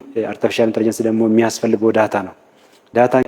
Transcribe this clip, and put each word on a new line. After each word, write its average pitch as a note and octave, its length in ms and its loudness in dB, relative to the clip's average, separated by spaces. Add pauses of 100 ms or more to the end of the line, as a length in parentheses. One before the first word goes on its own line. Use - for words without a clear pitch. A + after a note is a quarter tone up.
(240)
አርቲፊሻል A2 420 -2
ኢንተለጀንስ A2 360 -2
ደግሞ A2+ 220 0
የሚያስፈልገው A2 680 0
ዳታ G#2+ 300 0
ነው። F#2 120 -14 (600)
ዳታ A#2 200 4 (140)